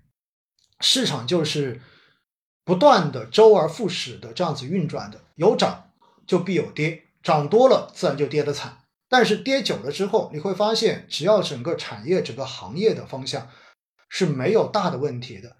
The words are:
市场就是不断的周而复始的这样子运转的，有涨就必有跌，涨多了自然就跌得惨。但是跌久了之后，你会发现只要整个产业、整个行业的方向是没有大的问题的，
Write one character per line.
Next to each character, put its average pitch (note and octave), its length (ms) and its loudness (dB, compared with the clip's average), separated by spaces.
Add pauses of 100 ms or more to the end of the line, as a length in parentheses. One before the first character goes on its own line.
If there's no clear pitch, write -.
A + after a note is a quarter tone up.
(800)
市 B3+ 260 0
场 B2+ 200 -6
就 E3+ 160 0
是 C#3 380 -4 (800)
不 F3 120 -2
断 F#3+ 360 6
的 A#2+ 140 -8
周 G#3+ 300 8
而 D#3+ 120 4
复 F#3+ 220 -6
始 B2 300 -8
的 A2+ 160 -18
这 F3+ 100 -4
样 D#3+ 100 -2
子 B2 120 -10
运 E3+ 200 -2
转 G#2 240 -10
的， - 120 -20 (140)
有 G3 200 2
涨 - 360 -4 (340)
就 F#3 120 2
必 F3+ 140 -4
有 D#3+ 200 -2
跌， D#3 320 -4 (180)
涨 D3+ 260 2
多 B3 220 6
了 - 240 2
自 - 120 -2
然 C#3 120 -2
就 C#3+ 80 0
跌 C#3+ 160 -2
得 C#3+ 100 -4
惨。 - 300 -14 (260)
但 B3 160 4
是 G3 140 2
跌 C4+ 240 -2
久 E3+ 140 -4
了 A2 140 -8
之 F#3 140 -4
后， G3+ 300 0
你 D3+ 40 -10
会 F#3+ 160 -4
发 G#3 200 0
现 A3 340 0
只 - 160 -6
要 G3+ 160 4
整 C#3+ 220 -6
个 - 120 -4
产 - 320 -10
业、 F3 160 0
整 A#2+ 140 -10
个 C3 80 -8
行 A2+ 320 -14
业 G#3+ 160 2
的 A#2 140 -10
方 C3 200 -12
向 - 220 -8 (600)
是 - 160 -2
没 C#3+ 260 0
有 G3 160 2
大 F#3 220 -2
的 C3+ 80 -6
问 B2 220 -6
题 G#2 200 -14
的， A#2 180 -20